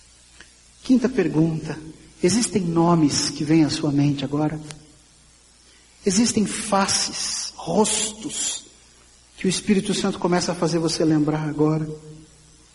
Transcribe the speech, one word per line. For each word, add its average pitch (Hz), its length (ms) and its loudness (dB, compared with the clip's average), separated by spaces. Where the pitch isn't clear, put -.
Quinta 247 280 2
pergunta. 156 680 0
Existem 202 380 2
nomes 165 720 2
que - 120 -6
vêm 156 220 4
à 135 40 2
sua 147 220 -2
mente 143 320 2
agora? 151 340 -2
Existem 214 400 2
faces, - 1120 -2
rostos, - 1080 -2
que - 100 -4
o 190 40 2
Espírito 190 440 0
Santo 190 240 -2
começa 180 360 0
a - 20 -10
fazer 170 240 0
você 160 240 0
lembrar 156 460 2
agora? 151 380 0